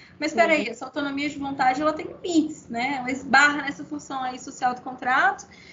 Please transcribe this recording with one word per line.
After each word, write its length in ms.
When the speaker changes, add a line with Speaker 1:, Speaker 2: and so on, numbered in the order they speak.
Speaker 1:
mas 100
Speaker 2:
Sim. 60
Speaker 1:
peraí, 320
essa 160
autonomia 440
de 100
vontade, 440
ela 100
tem 140
limites, 600
né? 300
Ela 120
esbarra 520
nessa 220
função 380
aí 160
social 360
do 80
contrato. 640